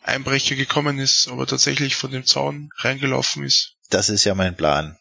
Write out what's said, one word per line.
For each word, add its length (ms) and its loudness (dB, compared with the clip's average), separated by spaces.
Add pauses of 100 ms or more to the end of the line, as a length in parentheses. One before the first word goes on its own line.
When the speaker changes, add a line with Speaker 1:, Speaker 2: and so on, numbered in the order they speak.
Speaker 1:
Einbrecher 540 0
gekommen 420 0
ist, 300 2
ob 120 -6
er 60 0
tatsächlich 500 0
von 140 -6
dem 140 -6
Zaun 520 0
reingelaufen 680 0
ist. 340 0 (140)
Speaker 2:
Das 180 2
ist 160 2
ja 100 2
mein 220 0
Plan. 440 0